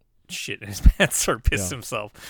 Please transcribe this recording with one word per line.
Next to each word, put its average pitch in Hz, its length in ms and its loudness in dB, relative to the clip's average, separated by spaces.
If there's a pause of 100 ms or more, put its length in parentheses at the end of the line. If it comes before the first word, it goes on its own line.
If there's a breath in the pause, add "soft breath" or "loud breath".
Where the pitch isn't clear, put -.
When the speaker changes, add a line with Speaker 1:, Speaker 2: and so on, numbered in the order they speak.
(300)
Speaker 1:
shit - 320 -12
in 98 60 -14
his 101 140 -12
<laughs> - 160 8
pants - 300 0
or 123 120 -2
piss 147 220 -2 (100)
Speaker 2:
Yeah. 143 60 -8
Speaker 1:
himself, 107 340 -10 (180 loud breath)